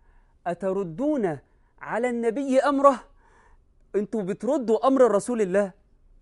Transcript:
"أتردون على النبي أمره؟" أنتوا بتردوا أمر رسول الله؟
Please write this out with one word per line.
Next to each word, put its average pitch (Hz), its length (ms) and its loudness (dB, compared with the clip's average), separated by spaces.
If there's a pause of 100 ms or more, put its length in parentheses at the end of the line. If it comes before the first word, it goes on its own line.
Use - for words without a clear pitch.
(460)
"أتردون 190 920 -4 (420)
على 214 300 -4
النبي 240 480 -2
أمره؟" 277 420 4 (960)
أنتوا 208 260 -4
بتردوا 220 640 -2
أمر 262 240 6
رسول 214 300 0
الله؟ 196 320 0 (500)